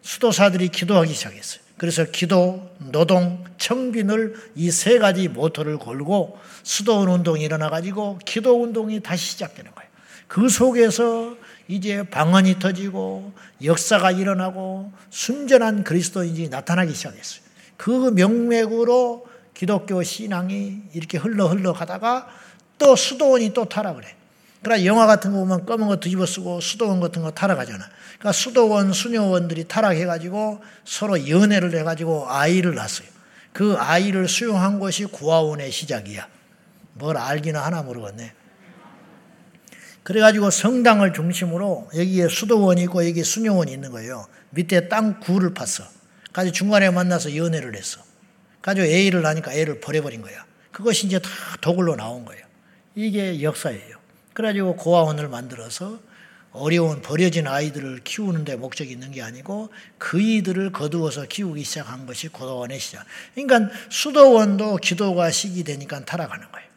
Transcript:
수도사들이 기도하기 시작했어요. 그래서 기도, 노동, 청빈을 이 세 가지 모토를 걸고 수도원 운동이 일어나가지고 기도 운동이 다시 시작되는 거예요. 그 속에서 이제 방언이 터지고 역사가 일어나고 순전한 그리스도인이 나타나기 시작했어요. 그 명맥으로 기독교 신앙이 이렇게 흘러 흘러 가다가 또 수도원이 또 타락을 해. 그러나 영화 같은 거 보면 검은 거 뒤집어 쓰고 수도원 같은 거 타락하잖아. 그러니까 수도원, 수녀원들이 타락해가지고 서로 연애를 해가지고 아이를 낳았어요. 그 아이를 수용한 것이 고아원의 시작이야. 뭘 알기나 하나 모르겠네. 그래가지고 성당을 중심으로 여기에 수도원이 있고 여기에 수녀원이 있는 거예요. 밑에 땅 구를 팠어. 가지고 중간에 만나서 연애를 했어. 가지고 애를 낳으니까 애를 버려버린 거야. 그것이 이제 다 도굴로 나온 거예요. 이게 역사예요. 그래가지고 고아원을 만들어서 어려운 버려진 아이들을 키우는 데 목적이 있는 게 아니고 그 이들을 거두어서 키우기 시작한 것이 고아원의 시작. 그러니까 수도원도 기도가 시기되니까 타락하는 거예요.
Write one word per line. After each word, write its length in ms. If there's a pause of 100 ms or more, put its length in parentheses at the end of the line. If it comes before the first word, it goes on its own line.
수도사들이 640
기도하기 460
시작했어요. 500 (140)
그래서 280
기도, 640 (100)
노동, 640 (140)
청빈을 800 (200)
이 140
세 300
가지 280
모토를 520
걸고 580 (260)
수도원 460
운동이 340
일어나가지고 840
기도 360
운동이 400
다시 300
시작되는 420
거예요. 160 (380)
그 220
속에서 880 (320)
이제 360
방언이 560
터지고 760 (300)
역사가 480
일어나고 800 (180)
순전한 760
그리스도인이 680
나타나기 440
시작했어요. 480 (360)
그 340
명맥으로 1120 (280)
기독교 500
신앙이 800 (120)
이렇게 240
흘러 300
흘러 260
가다가 540 (500)
또 180
수도원이 580
또 120
타락을 380
해. 120 (480)
그러나 220
영화 200
같은 280
거 60
보면 260
검은 220
거 120
뒤집어 260
쓰고 360
수도원 400
같은 200
거 100
타락하잖아. 540 (320)
그러니까 140
수도원, 600
수녀원들이 760
타락해가지고 920 (240)
서로 420
연애를 500
해가지고 520
아이를 440
낳았어요. 340 (440)
그 260
아이를 520
수용한 500
것이 240
고아원의 680
시작이야. 560 (680)
뭘 240
알기나 460
하나 200
모르겠네. 500 (1700)
그래가지고 460
성당을 640
중심으로 840
여기에 340
수도원이 540
있고 240
여기에 160
수녀원이 480
있는 200
거예요. 360 (240)
밑에 360
땅 320
구를 340
팠어. 300 (480)
가지고 220
중간에 360
만나서 460
연애를 400
했어. 260 (600)
가지고 260
애를 340
낳으니까 320
애를 280
버려버린 400
거야. 240 (260)
그것이 360
이제 120
다 100 (300)
도굴로 380
나온 260
거예요. 220 (500)
이게 460
역사예요. 560 (360)
그래가지고 420
고아원을 520
만들어서 720 (520)
어려운 500
버려진 460
아이들을 560
키우는 420
데 100
목적이 360
있는 200
게 100
아니고 480 (280)
그 240
이들을 500
거두어서 540
키우기 380
시작한 420
것이 220
고아원의 520
시작. 260 (280)
그러니까 400 (160)
수도원도 880
기도가 540
시기되니까 760
타락하는 460
거예요. 260